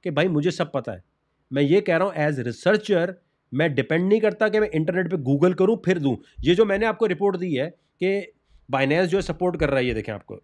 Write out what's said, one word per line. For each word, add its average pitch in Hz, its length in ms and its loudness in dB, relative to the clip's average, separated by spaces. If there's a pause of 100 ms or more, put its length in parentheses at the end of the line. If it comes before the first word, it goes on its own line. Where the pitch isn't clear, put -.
कि 175 80 -6
भाई 151 160 2
मुझे 160 240 0
सब 151 200 -4
पता 123 200 -6
है। 90 120 -14 (500)
मैं 139 80 0
ये 160 200 4
कह 175 160 0
रहा 185 100 2
हूँ 170 80 -6
as 151 240 -2
researcher, 180 760 0 (400)
मैं 147 220 0
डिपेंड 165 340 0
नहीं 214 120 4
करता 214 280 0
कि 214 100 0
मैं 214 100 0
इंटरनेट 170 420 -2
पे 185 60 -2
Google 143 380 2
करूँ 196 300 2
फिर 175 140 0
दूँ। 139 180 -2 (220)
ये 165 160 2
जो 220 100 4
मैंने 202 200 0
आपको 220 200 0
रिपोर्ट 185 320 -2
दी 175 180 -4
है 139 140 -4 (340)
कि 196 300 -2 (400)
Binance 139 320 2
जो 175 120 0
है 190 40 0
सपोर्ट 180 380 -4
कर 147 100 2
रहा 135 100 0
है, 127 60 0
ये 120 80 0
देखें 110 200 -6
आपको, 101 300 -14